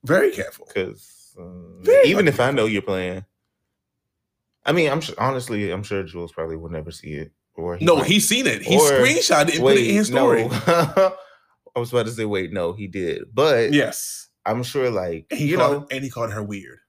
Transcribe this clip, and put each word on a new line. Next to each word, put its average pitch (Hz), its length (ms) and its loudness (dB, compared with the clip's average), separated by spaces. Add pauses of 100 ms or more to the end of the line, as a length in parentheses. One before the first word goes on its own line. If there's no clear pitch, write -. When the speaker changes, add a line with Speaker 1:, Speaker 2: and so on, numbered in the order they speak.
Speaker 1:
Very 339 280 2
careful. - 420 -10
Speaker 2:
'Cause, - 640 -10
um, 87 420 -20
Speaker 1:
Very 523 280 6
Speaker 2:
even 196 180 2
if 131 80 2
I - 100 -2
Speaker 1:
careful. 139 100 0
Speaker 2:
know 117 100 2
you're 107 160 0
playing, 92 440 -6 (1400)
I 143 60 2
mean, 160 200 2
I'm 151 100 -2
su-, - 160 -10
honestly, 117 540 -4
I'm 95 120 -6
sure 98 200 -6
Jules 85 280 -12
probably 80 260 -8
will 82 120 -14
never 80 220 -10
see 76 220 -14
it. 76 180 -12 (240)
Or 87 200 -8
he 90 100 -4
Speaker 1:
No, 170 120 8
Speaker 2:
might, 135 100 0
Speaker 1:
he's 202 200 2
seen 254 200 -2
it. 110 160 -2
He - 120 2
Speaker 2:
or, - 140 6
Speaker 1:
screenshotted 151 680 4
and - 40 -2
put 135 180 4
it 120 100 2
in 202 80 2
his 208 160 2
Speaker 2:
wait, 131 40 -4
no. 117 340 4
Speaker 1:
story. - 0 -
Speaker 2:
<laughs> 170 680 2 (600)
I 123 40 -2
was 120 120 -6
about 120 160 0
to 113 40 -8
say, 113 140 -6
wait, 95 260 -4
no, 87 220 -4
he 101 140 -12
did. 90 360 -6 (100)
But 127 400 2
Speaker 1:
Yes. - 560 -4 (160)
Speaker 2:
I'm 117 180 -4
sure, 127 260 -2
like, 90 400 -6
Speaker 1:
And 151 100 -8
he 147 100 -2
Speaker 2:
you 175 80 0
Speaker 1:
called 147 240 2
Speaker 2:
know, 143 100 -18
Speaker 1:
and 135 120 -8
he 135 60 -10
called 117 220 -6
her 107 120 -8
weird. 98 440 -12